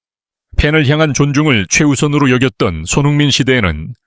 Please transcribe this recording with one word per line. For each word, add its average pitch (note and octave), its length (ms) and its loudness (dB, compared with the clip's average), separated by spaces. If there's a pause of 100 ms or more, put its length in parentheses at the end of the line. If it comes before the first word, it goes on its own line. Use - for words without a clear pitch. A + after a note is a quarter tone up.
(580)
팬을 D3+ 300 2
향한 D3+ 260 0
존중을 C#3+ 540 0
최우선으로 D3 600 0
여겼던 A#2+ 560 -2
손흥민 D3 460 0
시대에는 A2+ 640 -2 (100)